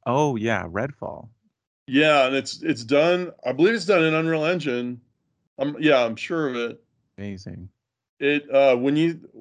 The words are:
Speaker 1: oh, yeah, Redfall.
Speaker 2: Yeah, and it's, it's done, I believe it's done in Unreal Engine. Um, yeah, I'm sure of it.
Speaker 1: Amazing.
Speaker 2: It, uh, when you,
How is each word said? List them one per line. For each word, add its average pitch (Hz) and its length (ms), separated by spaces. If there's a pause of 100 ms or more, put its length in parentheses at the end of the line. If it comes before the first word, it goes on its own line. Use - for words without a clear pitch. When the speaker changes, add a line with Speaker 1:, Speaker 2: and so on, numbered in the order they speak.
Speaker 1:
oh, 131 320
yeah, 107 280
Redfall. 107 640 (580)
Speaker 2:
Yeah, 143 420
and 135 80
it's, 135 280
it's 135 200
done, 165 480 (140)
I 127 60
believe 170 240
it's 190 100
done 180 180
in 160 100
Unreal 160 320
Engine. 123 560 (560)
Um, 143 220
yeah, 147 240
I'm 113 120
sure 160 320
of 127 80
it. 117 260 (360)
Speaker 1:
Amazing. 95 520 (520)
Speaker 2:
It, 147 320
uh, 135 220
when 135 200
you, 165 240 (220)